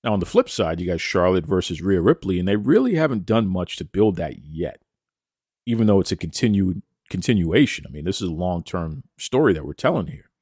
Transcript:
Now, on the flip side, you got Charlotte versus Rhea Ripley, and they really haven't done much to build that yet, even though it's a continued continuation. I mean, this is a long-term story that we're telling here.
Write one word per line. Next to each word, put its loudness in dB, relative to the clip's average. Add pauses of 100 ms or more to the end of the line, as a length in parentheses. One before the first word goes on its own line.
Now, 0
on 2
the 0
flip 2
side, -2
you -4
got -2
Charlotte 2
versus -2
Rhea 2
Ripley, 2
and 0
they 2
really 2
haven't -2
done 2
much -4
to -8
build 2
that -8
yet, -8 (840)
even 2
though 6
it's 0
a -2
continued 0 (280)
continuation. 0
I -16
mean, -10
this -4
is -4
a -4
long-term -4 (140)
story 2
that -4
we're -8
telling -2
here. -16 (120)